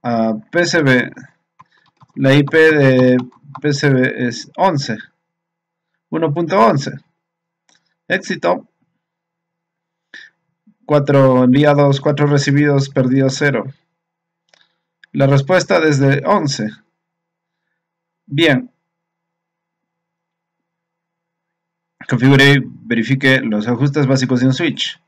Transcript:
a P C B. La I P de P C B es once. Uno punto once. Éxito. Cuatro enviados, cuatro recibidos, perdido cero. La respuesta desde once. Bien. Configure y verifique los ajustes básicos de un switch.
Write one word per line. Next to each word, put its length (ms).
a 320
P 140
C 180
B. 280
La 220
I 80
P 140
de 600
P 140
C 160
B 380
es 280
once. 420
Uno 220
punto 280
once. 320
Éxito. 600
Cuatro 580
enviados, 560
cuatro 280
recibidos, 640
perdido 400
cero. 340
La 140
respuesta 540
desde 440
once. 460
Bien. 420
Configure 460
y 100
verifique 760
los 280
ajustes 380
básicos 360
de 60
un 60
switch. 540